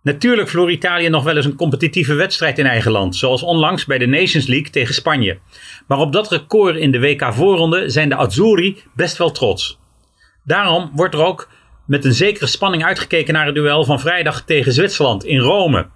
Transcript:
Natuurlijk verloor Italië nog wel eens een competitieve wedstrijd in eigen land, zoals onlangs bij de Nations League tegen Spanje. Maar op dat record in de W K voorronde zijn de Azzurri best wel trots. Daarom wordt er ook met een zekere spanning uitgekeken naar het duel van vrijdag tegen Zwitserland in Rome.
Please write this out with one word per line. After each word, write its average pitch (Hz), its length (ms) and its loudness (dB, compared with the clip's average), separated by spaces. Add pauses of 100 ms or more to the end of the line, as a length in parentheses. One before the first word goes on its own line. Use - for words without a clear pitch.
Natuurlijk 196 480 0
verloor 175 220 0
Italië 170 380 -2
nog 151 140 0
wel 156 120 0
eens 143 100 0
een 143 100 -2
competitieve 156 580 -2
wedstrijd 160 460 -2
in 143 60 2
eigen 117 260 2
land, 95 240 0
zoals 131 280 0
onlangs 170 420 0
bij 135 120 -2
de 123 100 0
Nations 156 400 0
League 139 220 -2
tegen 123 240 -2
Spanje. 113 460 -2 (480)
Maar 139 100 0
op 143 160 0
dat 214 180 0
record 180 440 2
in 151 160 2
de 123 80 0
W 143 160 2
K 123 180 -4
voorronde 165 560 2
zijn 147 200 0
de 131 60 0
Azzurri 180 680 2 (140)
best 165 220 -2
wel 170 140 0
trots. - 480 -4 (640)
Daarom 175 500 0
wordt 170 200 0
er 156 120 2
ook 185 240 -4 (360)
met 139 200 -2
een 131 80 4
zekere 190 340 0
spanning 180 380 -2
uitgekeken 165 480 -2
naar 156 120 0
het 143 100 -2
duel 147 280 2
van 135 160 0
vrijdag 165 440 -2
tegen 139 300 0
Zwitserland 135 520 0
in 135 140 0
Rome. 147 560 2